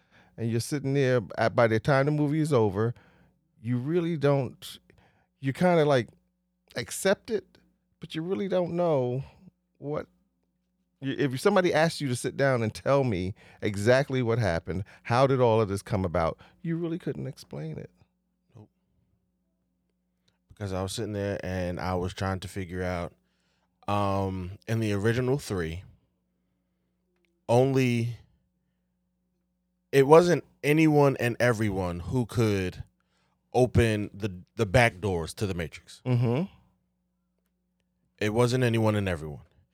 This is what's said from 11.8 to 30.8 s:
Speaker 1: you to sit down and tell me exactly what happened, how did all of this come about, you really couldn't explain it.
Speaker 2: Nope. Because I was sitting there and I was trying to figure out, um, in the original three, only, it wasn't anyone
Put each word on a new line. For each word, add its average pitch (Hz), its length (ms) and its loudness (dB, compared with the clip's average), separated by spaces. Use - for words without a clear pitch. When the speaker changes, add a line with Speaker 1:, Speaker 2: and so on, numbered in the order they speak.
Speaker 1:
you 143 80 -4
to 123 80 -2
sit - 200 -6
down 131 260 2
and 107 100 -2
tell 139 320 0
me 95 300 -2
exactly 123 600 2
what 113 160 0
happened, 92 460 -2
how 127 240 2
did 131 140 2
all 113 200 6
of 104 80 0
this 98 140 -4
come 98 220 -2
about, 82 340 0
you 165 140 -4
really 165 220 -6
couldn't 139 280 -8
explain 151 500 -12
it. - 140 -16
Speaker 2:
Nope. 107 120 -20
Because 98 240 -10
I 92 100 -4
was 95 100 -6
sitting 107 200 -6
there 101 320 -4
and 90 340 -6
I 92 180 -4
was 90 180 -6
trying 95 260 -4
to 92 80 -14
figure 92 340 -10
out, 90 300 -6
um, 98 600 -2
in 113 120 -2
the 107 140 -2
original 120 440 0
three, 87 440 -6
only, 120 680 2
it 135 160 4
wasn't 165 380 6
anyone 147 560 4